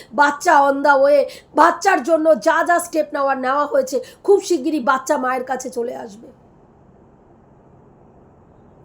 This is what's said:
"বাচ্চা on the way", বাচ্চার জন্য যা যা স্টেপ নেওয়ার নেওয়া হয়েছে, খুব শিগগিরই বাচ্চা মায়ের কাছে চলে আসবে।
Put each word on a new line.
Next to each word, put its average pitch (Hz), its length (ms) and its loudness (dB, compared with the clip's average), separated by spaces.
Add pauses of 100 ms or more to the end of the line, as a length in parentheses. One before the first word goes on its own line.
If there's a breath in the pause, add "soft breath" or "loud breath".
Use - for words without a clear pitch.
(140 loud breath)
"বাচ্চা 285 560 2
on 277 60 0
the 285 260 2
way", 285 220 4 (320 loud breath)
বাচ্চার 339 480 2
জন্য 311 360 2
যা 320 240 0
যা 339 160 0
স্টেপ 311 340 -4
নেওয়ার 277 240 -2
নেওয়া 262 280 -2
হয়েছে, 294 340 -2 (240 loud breath)
খুব 392 180 4
শিগগিরই 311 380 -2
বাচ্চা 269 380 -2
মায়ের 254 260 -4
কাছে 262 260 -8
চলে 240 260 -8
আসবে। 214 320 -18 (2500)